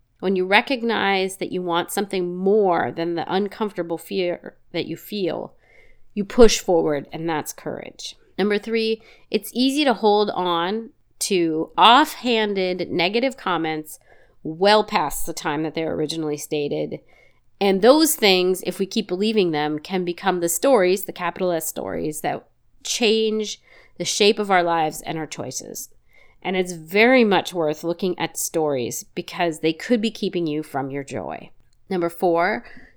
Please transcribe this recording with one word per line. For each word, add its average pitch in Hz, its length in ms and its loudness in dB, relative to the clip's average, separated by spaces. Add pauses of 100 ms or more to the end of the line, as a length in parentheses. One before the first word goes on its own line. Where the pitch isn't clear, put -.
(200)
When 190 160 0
you 185 100 0
recognize 208 920 0
that - 120 -6
you 180 100 -4
want 175 300 -2
something 185 460 -2
more 190 580 2
than 170 200 -4
the 160 180 -2
uncomfortable 190 680 -4
fear - 600 -6 (120)
that 165 160 -4
you 165 100 -8
feel, - 580 -6 (580)
you 202 120 -4
push 226 360 8
forward, 160 520 0
and 165 160 -6
that's 156 240 -4
courage. - 640 -12 (200)
Number 202 220 0
three, 226 420 -2 (300)
it's - 240 -4
easy 269 300 2
to 247 100 4
hold 208 360 2
on 180 600 -2 (300)
to 165 580 0
offhanded 208 1120 4
negative 233 460 0
comments 160 640 -4 (440)
well 202 420 2
past 175 400 -2
the 165 80 -6
time 156 300 -4
that 156 120 -4
they're 165 200 -2
originally 156 420 -4
stated. 147 640 -4 (600)
And 196 200 2
those 294 360 6
things, 185 500 4
if 180 120 -6
we 196 80 -2
keep 208 220 -4
believing 190 440 0
them, 151 260 -2
can 185 260 -4
become 180 360 -2
the 170 80 -2
stories, 196 560 2
the - 80 -10
capital 180 400 -4
S 160 140 -2
stories, 156 540 -6
that 147 260 -6 (360)
change 220 800 0 (340)
the 175 80 -8
shape 214 340 2
of 202 120 -4
our 180 120 6
lives 160 400 0
and 160 140 -6
our 156 100 -6
choices. - 600 -12 (540)
And 190 140 -4
it's 180 160 -2
very 214 520 4
much 185 300 2
worth 156 300 -2
looking 170 340 -2
at 165 180 -6
stories 139 680 -2 (100)
because 170 460 -4
they 160 120 0
could 214 300 0
be 226 80 0
keeping 185 360 -4
you 151 160 -4
from 139 280 -6
your 139 140 -6
joy. 82 460 -10 (380)
Number 170 220 -2
four, 180 540 0 (320)